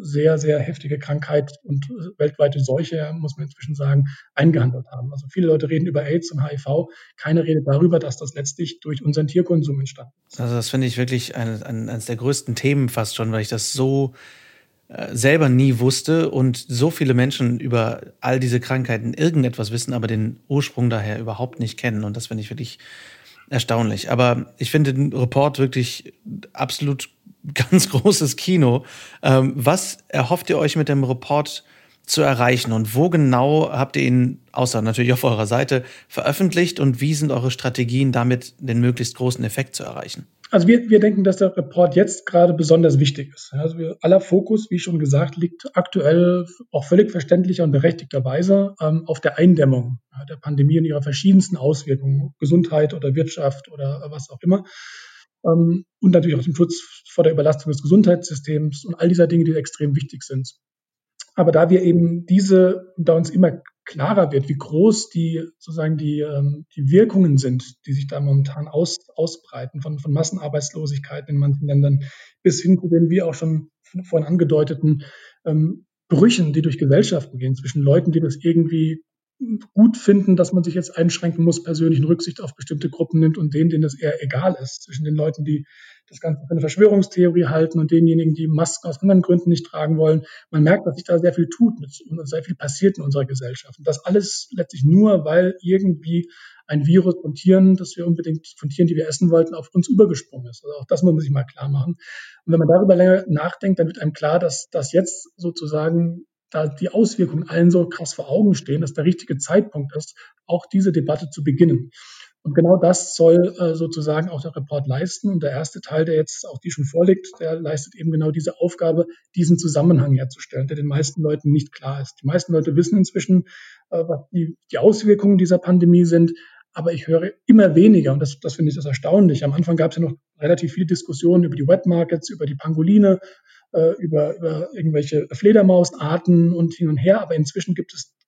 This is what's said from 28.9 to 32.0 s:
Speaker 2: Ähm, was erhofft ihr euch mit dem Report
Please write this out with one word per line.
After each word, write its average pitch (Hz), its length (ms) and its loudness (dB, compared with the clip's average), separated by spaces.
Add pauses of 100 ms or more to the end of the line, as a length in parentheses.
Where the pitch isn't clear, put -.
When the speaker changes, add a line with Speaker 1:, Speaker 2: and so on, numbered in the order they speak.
Speaker 2:
Ähm, 131 340 2
was 143 520 -2
erhofft 147 420 -2
ihr 170 80 0
euch 147 180 -2
mit 151 140 0
dem 139 140 0
Report 139 600 -4 (420)